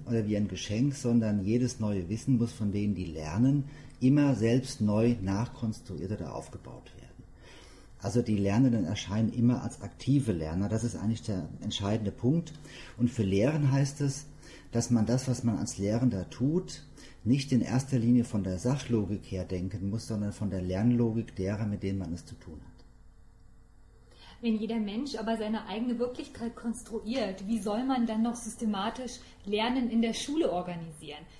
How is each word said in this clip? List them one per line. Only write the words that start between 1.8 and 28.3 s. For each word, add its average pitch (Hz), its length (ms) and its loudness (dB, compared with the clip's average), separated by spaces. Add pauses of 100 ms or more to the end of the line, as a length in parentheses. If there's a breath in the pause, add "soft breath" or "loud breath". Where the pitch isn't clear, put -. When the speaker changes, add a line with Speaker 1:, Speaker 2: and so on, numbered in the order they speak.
Speaker 1:
neue 104 260 0
Wissen 110 300 2
muss 117 160 2
von 104 180 -2
denen, 101 240 0
die 90 80 -4
lernen, 87 600 2 (340 loud breath)
immer 139 340 6
selbst 117 460 2
neu 110 420 4
nachkonstruiert 95 920 -4
oder 87 200 -6
aufgebaut - 600 -12
werden. - 160 -18 (880 loud breath)
Also - 220 0
die 110 160 2
Lernenden 107 480 4
erscheinen 104 480 0
immer 120 280 4
als - 200 -6
aktive 120 500 0
Lerner. 85 380 0
Das 110 160 0
ist 104 100 -4
eigentlich 104 260 -2
der 92 280 -4 (100)
entscheidende 104 520 -2
Punkt. 160 420 0 (440 loud breath)
Und 120 140 2
für 110 120 0
Lehren 135 500 4
heißt 139 280 2
es, 143 240 -2 (460 loud breath)
dass 117 180 0
man 113 160 4
das, 123 220 2
was 123 160 0
man 110 140 2
als 95 200 -4
Lehrender 101 520 0
tut, 156 540 -2 (420 loud breath)
nicht 135 260 2
in 123 100 6
erster 127 380 0
Linie 120 240 6
von 107 200 -2
der 92 140 -2
Sachlogik 113 680 0
her 92 180 -4
denken 95 460 -4
muss, 113 180 -4
sondern 104 240 -2
von 101 180 -4
der 92 120 -2
Lernlogik 113 720 2
derer, 101 300 -2
mit 101 180 -4
denen 98 160 -2
man 85 140 -6
es 90 120 -8
zu - 100 -16
tun - 180 -16
hat. - 320 -18 (1600 loud breath)
Speaker 2:
Wenn 226 160 2
jeder 226 220 -2
Mensch 214 340 -4
aber 220 240 -2
seine 214 300 -4
eigene 226 320 -2
Wirklichkeit 233 560 -6
konstruiert, 214 920 -4
wie 226 120 0
soll 208 240 -2
man 262 240 2
dann 220 160 0
noch 233 120 0